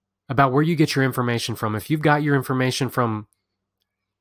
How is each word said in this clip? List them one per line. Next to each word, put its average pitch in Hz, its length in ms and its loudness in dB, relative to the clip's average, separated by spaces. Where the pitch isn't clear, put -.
about 135 240 2
where 147 100 2
you 165 140 2
get 151 180 2
your 135 100 2
information 120 520 -2
from. 107 180 -4
If 107 160 -8
you've 156 120 -2
got 147 200 2
your 143 140 2
information 127 520 -2
from 110 380 -2